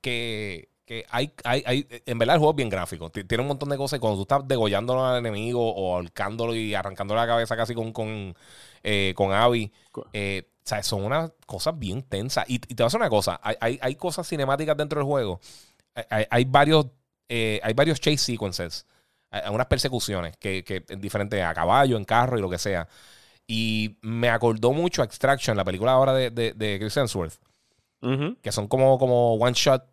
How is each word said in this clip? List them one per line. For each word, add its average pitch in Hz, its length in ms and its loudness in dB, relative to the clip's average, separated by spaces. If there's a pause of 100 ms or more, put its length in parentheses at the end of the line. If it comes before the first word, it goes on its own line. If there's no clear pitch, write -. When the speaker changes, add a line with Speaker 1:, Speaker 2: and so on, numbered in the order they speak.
Speaker 1:
que, 107 680 -6 (160)
que 113 260 -12
hay, 135 220 -2 (100)
hay, 127 240 0
hay, 131 220 -2 (180)
en 120 140 -4
verdad 127 160 6
el - 20 6
juego 151 140 6
es 151 40 0
bien 131 120 -2
gráfico, 87 420 -6
ti-, 101 140 -8
tiene 117 180 0
un 139 60 -2
montón 143 200 -4
de 143 80 -2
cosas 135 200 -4
y 123 40 -4
cuando 110 180 2
tú 98 40 -2
estás 139 240 0
degollándolo 120 580 2
al 127 140 2
enemigo 113 560 -2
o 92 220 -2
ahorcándolo 104 580 -4
y 110 180 -4
arrancándole 98 480 -2
la 117 60 2
cabeza 117 300 0
casi 113 180 -2
con, 113 180 -6
con, 107 400 -6 (520)
eh, 98 320 0
con 98 160 2
Abby, 113 400 2 (180)
Speaker 2:
Co- - 220 -12
Speaker 1:
eh, 98 460 -6
o - 100 -16
sea, 107 140 -4
son 98 220 -4
unas 156 260 -2 (160)
cosas 151 320 -4
bien 113 240 -6
tensas. 110 460 -4
Y, 127 80 -2
y - 20 0
te - 160 -10
voy 117 100 2
a - 20 4
decir 151 120 2
una 226 100 2
cosa: 101 320 2
hay, 110 200 -2
hay, 117 200 0
hay 131 140 -2
cosas 175 340 -6
cinemáticas 147 480 0
dentro 147 220 -2
del 143 80 0
juego, 120 320 0 (560)
hay, 117 160 -8
hay, 107 180 2
hay 120 160 4
varios, 143 420 2 (420)
eh, 110 340 -2
hay 110 100 -2
varios 143 280 2
chase 151 180 2
sequences, 95 680 -4 (460)
hay, 101 140 -6
hay 104 100 -4
unas 120 140 0
persecuciones 107 720 -2
que, 95 260 -4
que 92 240 -8
es 98 120 -12
diferente 101 400 -2
a 82 140 0
caballo, 117 420 4
en 101 80 -4
carro 120 320 2
y 110 40 0
lo 95 100 -2
que 90 80 -2
sea. 90 300 -2 (580)
Y 110 560 -2
me 117 260 0
acordó 117 440 4
mucho 165 300 0
a - 20 4
Extraction, 131 520 0
la 95 80 2
película 95 280 0
ahora 131 200 6
de, 131 180 2
de, 117 220 -2
de 104 280 -4
Chris 107 160 -4
Hemsworth, 98 380 -2 (680)
Speaker 2:
Ujú. 139 400 -2
Speaker 1:
que 113 80 -6
son 101 160 -2
como, 131 320 4
como 120 360 4
one 120 200 2
shot 131 380 2